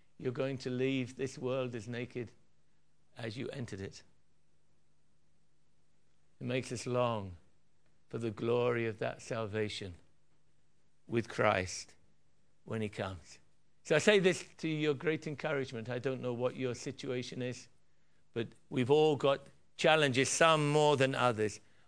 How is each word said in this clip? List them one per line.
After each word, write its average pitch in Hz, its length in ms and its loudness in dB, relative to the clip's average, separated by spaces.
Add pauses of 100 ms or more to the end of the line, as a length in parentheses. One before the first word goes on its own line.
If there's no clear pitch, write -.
(180)
you're 131 140 -4
going 135 280 -4
to 131 100 -6
leave 131 460 -2
this 139 220 -6
world 127 380 -4
as 107 120 -10
naked 120 440 -8 (880)
as 120 200 -8
you 123 160 -8
entered 110 280 -10
it. - 200 -12 (2500)
It 131 60 -8
makes 127 240 -4
us 117 140 -8
long 120 460 -2 (760)
for - 80 -8
the 117 140 -4
glory 120 560 0
of 107 120 -6
that - 220 -4
salvation 107 720 -4 (1120)
with 117 220 -2
Christ 104 640 0 (720)
when 113 160 -6
he 104 80 -4
comes. 95 500 -10 (440)
So 160 120 2
I 151 40 6
say 208 200 6
this 180 240 2 (160)
to 160 80 -4
your 151 260 0
great 156 340 -4
encouragement. 135 600 -6
I 123 100 -4
don't 131 220 -4
know 123 120 -4
what 123 220 -2
your 127 180 -4
situation 127 680 -8
is, 123 260 -8 (680)
but 117 140 -4 (220)
we've 127 220 2
all 156 240 6
got 135 260 2 (340)
challenges, 143 540 4
some 156 400 6
more 147 260 6
than 135 200 2
others. 113 440 2 (280)